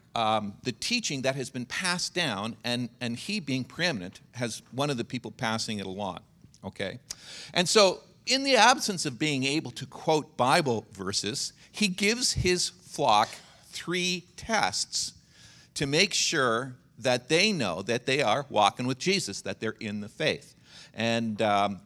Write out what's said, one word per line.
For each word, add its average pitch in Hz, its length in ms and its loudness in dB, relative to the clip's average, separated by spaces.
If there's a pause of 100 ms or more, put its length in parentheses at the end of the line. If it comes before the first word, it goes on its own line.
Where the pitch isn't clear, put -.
(140)
um, 110 480 0
the 127 100 -4
teaching 160 500 -4
that 131 120 0
has 135 160 -6
been 123 160 -8
passed 180 480 -4
down, 117 480 -2
and, 120 280 -4 (100)
and 120 160 -4
he 202 240 -6
being 131 240 -4
preeminent 123 560 -4 (120)
has 117 380 -6
one 139 200 -2
of 127 80 -2
the 117 60 -2
people 110 280 -8
passing 110 480 -2
it 95 60 -6
along, 95 340 -6 (420)
okay? 101 380 -8 (540)
And 175 140 2
so 196 340 6 (220)
in 262 200 0
the 277 100 4
absence 220 500 4
of 127 140 -4
being 151 240 0
able 135 300 -2
to - 140 -12
quote - 500 -2
Bible 127 560 4
verses, 101 640 -4 (180)
he 208 160 0
gives 208 460 0
his 180 340 0
flock 113 600 2 (420)
three 180 520 -4 (120)
tests - 760 -2 (600)
to 151 120 -2
make 165 260 2
sure 127 600 0 (240)
that 123 300 0
they 196 240 4
know 101 300 -2
that 117 220 -2
they 135 160 2
are 123 300 2
walking 104 340 4
with 127 140 -2
Jesus, 175 440 -2
that 95 180 -8
they're 113 180 -4
in 104 220 -6
the 101 80 -10
faith. - 480 -4 (360)
And, 113 480 -2
um, 101 460 2